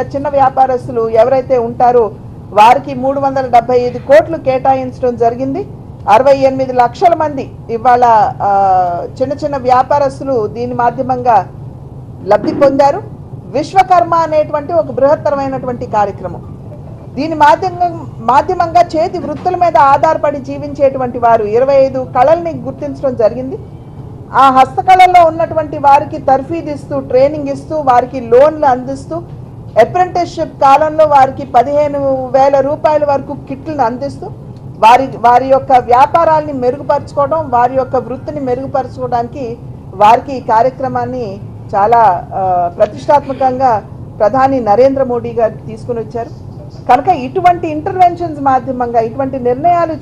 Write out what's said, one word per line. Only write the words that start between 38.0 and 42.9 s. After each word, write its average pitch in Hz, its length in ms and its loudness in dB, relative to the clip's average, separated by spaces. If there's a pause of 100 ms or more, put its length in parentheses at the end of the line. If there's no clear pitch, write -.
మెరుగుపరుచుకోవడానికి 254 1160 -6 (360)
వారికి 220 420 2
ఈ 240 40 -8
కార్యక్రమాన్ని 247 1000 -2 (340)
చాలా, 226 280 4 (320)
ఆ, 180 440 0
ప్రతిష్టాత్మకంగా 262 1040 0 (340)